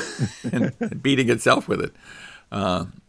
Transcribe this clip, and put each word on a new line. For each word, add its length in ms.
<laughs> 300
and 480
beating 300
itself 380
with 120
it. 140
Uh, 360